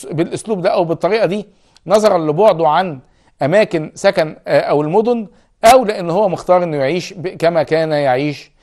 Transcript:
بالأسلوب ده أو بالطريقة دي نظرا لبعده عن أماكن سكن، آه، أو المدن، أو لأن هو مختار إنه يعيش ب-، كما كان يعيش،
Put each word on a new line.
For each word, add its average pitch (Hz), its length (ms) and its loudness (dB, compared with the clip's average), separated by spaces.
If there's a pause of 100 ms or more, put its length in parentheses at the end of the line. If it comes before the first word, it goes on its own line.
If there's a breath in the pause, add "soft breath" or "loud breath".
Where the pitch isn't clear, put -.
(120)
بالأسلوب 170 500 -4
ده 185 80 2
أو 190 140 0
بالطريقة 175 420 -2
دي 196 220 -4 (400 soft breath)
نظرا 202 300 2
لبعده 160 500 2
عن 156 320 0 (420)
أماكن 165 540 0
سكن، 175 400 0 (120)
آه، 151 120 4
أو 151 220 0
المدن، 208 460 -2 (380 soft breath)
أو 247 200 6
لأن 196 240 -4
هو 190 200 0
مختار 180 340 2
إنه 156 140 -4
يعيش 147 360 -2
ب-، 180 140 -10
كما 165 360 0
كان 160 280 0
يعيش، 143 600 -2 (120)